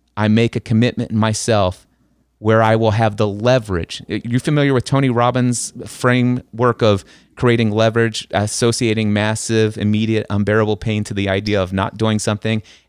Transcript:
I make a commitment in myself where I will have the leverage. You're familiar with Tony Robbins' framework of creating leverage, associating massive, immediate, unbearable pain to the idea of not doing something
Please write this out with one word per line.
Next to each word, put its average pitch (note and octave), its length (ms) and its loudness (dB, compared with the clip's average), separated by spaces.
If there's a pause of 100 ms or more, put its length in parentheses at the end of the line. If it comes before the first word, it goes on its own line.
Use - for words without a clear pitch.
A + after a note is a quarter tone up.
(160)
I G#2+ 100 0
make A#2 300 2
a A2 40 -2
commitment A#2 520 0
in A2 60 0
myself G#2 680 0 (540)
where A2 240 2
I A2 140 4
will A2+ 140 2
have G#2+ 260 0
the A2 100 0
leverage. G#2 840 -2
You're A#2 320 -4
familiar C#3+ 340 0
with A#2+ 100 0
Tony C#3 240 0
Robbins' B2 640 0 (140)
framework B2 960 0
of G#2 200 2 (320)
creating A#2 360 2
leverage, A2+ 600 0
associating A2 800 0
massive, A2 680 0
immediate, G#2+ 500 0
unbearable G#2 480 0
pain G#2+ 280 -2
to G#2 100 -8
the G2 160 -2
idea G2+ 320 0
of F2+ 100 -4
not F#2+ 240 -4
doing A2 220 0
something G#2+ 440 -2 (260)